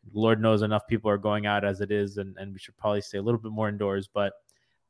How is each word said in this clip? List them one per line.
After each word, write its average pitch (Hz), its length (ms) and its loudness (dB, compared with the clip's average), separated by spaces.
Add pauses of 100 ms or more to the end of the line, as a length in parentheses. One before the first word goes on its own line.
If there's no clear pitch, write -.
(140)
Lord 110 280 4
knows 110 200 4
enough 107 260 0
people 107 220 0
are 104 80 4
going 104 280 0
out 104 200 0
as 98 160 -2
it 101 100 -4
is, 101 260 -2
and, 95 200 -8
and 98 160 -12
we 95 60 -16
should - 180 -20
probably 104 240 0
stay - 160 -10
a 98 40 -4
little 113 180 0
bit 110 120 -10
more 107 180 -2
indoors. 98 420 -2
But 101 220 0 (560)